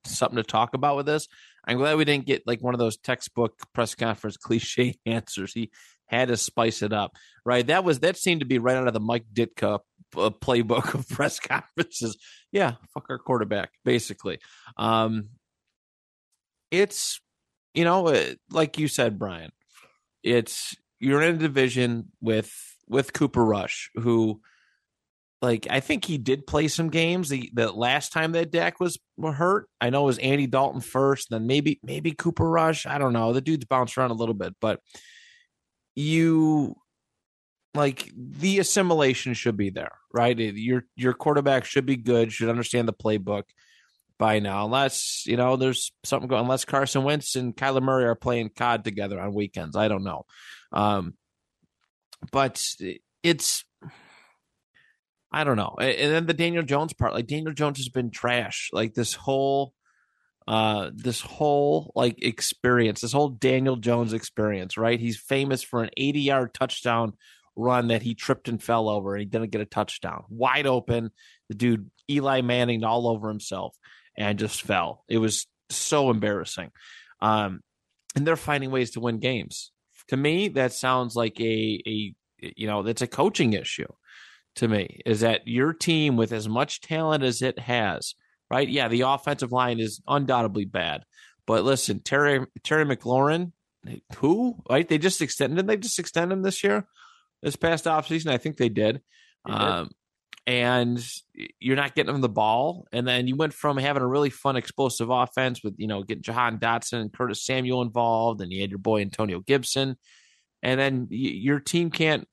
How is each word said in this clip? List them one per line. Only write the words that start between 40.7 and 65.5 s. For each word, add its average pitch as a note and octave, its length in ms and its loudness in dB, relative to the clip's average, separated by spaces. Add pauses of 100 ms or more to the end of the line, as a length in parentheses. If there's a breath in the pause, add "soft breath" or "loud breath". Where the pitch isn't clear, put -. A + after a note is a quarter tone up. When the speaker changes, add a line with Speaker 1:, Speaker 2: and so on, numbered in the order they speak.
Speaker 1:
your B2 160 2
quarterback C#3 520 2
should C3+ 220 0
be C3+ 100 2
good, A#2 360 2
should A2+ 160 -2
understand A#2+ 400 0
the G#2 40 0
playbook G#2 520 -2 (760 soft breath)
by A2 200 4
now, G2+ 260 -2
unless, C3+ 640 -2
you A#2 100 2
know, B2+ 200 4
there's C3 360 -2 (120)
something C3 240 -2
going, A#2+ 140 2
unless B2+ 220 0
Carson C#3 380 0
Wentz C#3+ 340 -2
and B2+ 180 -2
Kyler C3 280 0
Murray C3 220 4
are A#2 100 4
playing A#2 420 -2
cod A#2 280 0
together G2+ 360 -6
on G2+ 140 -4
weekends. F#2+ 420 -4
I G#2+ 120 4
don't G2 160 0
know. C#2+ 200 -8 (480 loud breath)
Um, G2+ 420 0 (1200)
but C3+ 320 0 (580)
it's, - 420 0 (1700 loud breath)
I D3+ 120 0
don't C3+ 120 2
know. G#2 240 -2
A-, B2+ 240 2
and D3 80 2
then E3 140 2
the E3 80 2
Daniel E3+ 280 0
Jones C#3+ 300 0
part, - 200 -2
like, A#2+ 140 -2
Daniel D#3 260 -4
Jones C#3+ 260 -2
has C3 100 -6
been B2 220 -4
trash. A#2+ 600 -2
Like, A2 220 -2
this A#2+ 200 -2
whole, C#3 600 0 (720)
uh, G#2+ 480 0
this A2+ 260 -4
whole, D3 760 0
like, B2 260 2
experience, A#2 800 2
this A#2 120 -4
whole C#3+ 180 2
Daniel C3 440 2
Jones A#2 380 0
experience, G#2+ 640 -4
right? A#2 220 2
He's A#2 180 -4
famous C3+ 440 -2